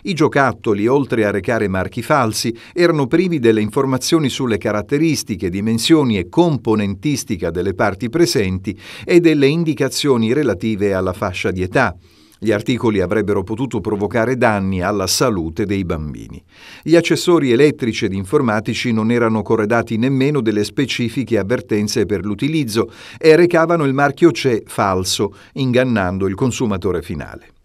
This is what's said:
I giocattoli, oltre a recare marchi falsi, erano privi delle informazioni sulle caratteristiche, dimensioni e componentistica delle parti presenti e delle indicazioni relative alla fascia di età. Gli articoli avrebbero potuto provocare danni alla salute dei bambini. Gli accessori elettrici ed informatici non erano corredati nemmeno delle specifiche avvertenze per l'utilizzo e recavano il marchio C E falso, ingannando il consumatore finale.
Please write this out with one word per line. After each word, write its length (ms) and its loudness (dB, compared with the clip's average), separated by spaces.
I 100 -4
giocattoli, 760 0
oltre 360 0
a 60 0
recare 380 -2
marchi 340 -4
falsi, 500 0
erano 340 2
privi 320 0
delle 220 4
informazioni 680 0
sulle 300 -2
caratteristiche, 880 -2
dimensioni 720 2
e 100 -4
componentistica 1200 0
delle 240 -2
parti 340 -2
presenti 680 -2
e 160 6
delle 260 4
indicazioni 840 0
relative 600 0
alla 200 0
fascia 400 -4
di 100 -4
età. 340 0
Gli 120 -2
articoli 500 0
avrebbero 440 0
potuto 360 -6
provocare 560 -2
danni 460 0
alla 240 -2
salute 600 -2
dei 180 -2
bambini. 580 -10
Gli 140 4
accessori 560 2
elettrici 520 2
ed 80 -2
informatici 800 -2
non 200 2
erano 300 2
corredati 560 0
nemmeno 420 0
delle 240 0
specifiche 760 -2
avvertenze 680 -2
per 180 -4
l'utilizzo 680 -2
e 180 8
recavano 480 4
il 100 0
marchio 380 4
C 140 -4
E 200 0
falso, 680 -2
ingannando 760 0
il 80 -2
consumatore 680 -2
finale. 480 -10